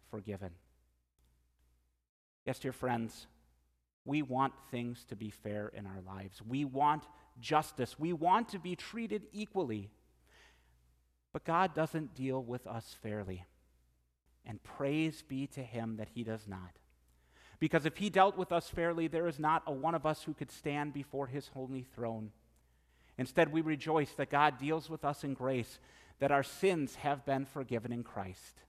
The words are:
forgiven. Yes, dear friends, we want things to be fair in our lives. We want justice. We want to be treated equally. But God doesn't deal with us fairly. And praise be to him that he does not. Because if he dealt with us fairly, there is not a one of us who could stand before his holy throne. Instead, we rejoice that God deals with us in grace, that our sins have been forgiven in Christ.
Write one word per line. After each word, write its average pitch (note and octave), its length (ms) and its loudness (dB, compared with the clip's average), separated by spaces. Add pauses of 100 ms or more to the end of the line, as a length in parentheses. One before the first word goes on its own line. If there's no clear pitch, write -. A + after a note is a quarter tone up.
(100)
forgiven. G2 400 -8 (1900)
Yes, B2+ 140 -4
dear C3 140 -4
friends, A#2 560 -2 (760)
we C#3+ 160 0
want B2+ 320 0 (200)
things A#2+ 380 -6
to A#2 40 -8
be G#2 160 -8
fair G#2 380 -6
in G#2 180 -10
our F#2+ 180 -10
lives. G2 380 -12
We C3 220 -2
want D3 400 2 (360)
justice. C#3+ 580 0
We E3 140 0
want F3+ 360 4
to G3+ 100 -8
be F3 160 -4
treated G#3+ 480 -6 (100)
equally. C#3 580 -2 (1400)
But D#3+ 120 -8
God E3+ 280 4
doesn't D#3 440 -2
deal C3 260 0
with A#2+ 240 -6
us A2+ 340 -8
fairly. F#2+ 440 -6 (1000)
And G#2+ 180 -12
praise D#3 600 -2
be C3+ 260 -4
to C#3 140 -10
him A2+ 360 -6
that G#2+ 160 -6
he A#2+ 100 -4
does G#2+ 240 -6
not. F#2 300 -12 (840)
Because D#3 240 4
if D#3 120 -2
he G3+ 120 0
dealt F#3+ 260 8
with F#3 140 -2
us E3+ 180 2
fairly, E3+ 380 0
there E3 220 0
is C#3+ 100 -4
not D3+ 300 4
a D#3 40 -2
one C#3+ 220 0
of C#3 100 0
us D#3 200 0
who D3+ 100 -4
could - 160 -8
stand D3 420 -4
before C#3 360 -4
his C3+ 260 -6
holy C3 400 -6
throne. A2+ 380 -4 (840)
Instead, D3 360 6
we D#3+ 80 4
rejoice D#3 540 2
that C#3 160 -2
God C#3+ 280 6
deals D#3 320 -2
with D#3+ 140 -8
us D3 180 0
in C#3 100 -2
grace, B2+ 460 0 (400)
that C#3+ 140 4
our C#3 100 6
sins E3 540 2
have C#3+ 280 -2
been C3+ 200 0
forgiven A#2 480 -2
in A#2+ 100 -4
Christ. - 680 -10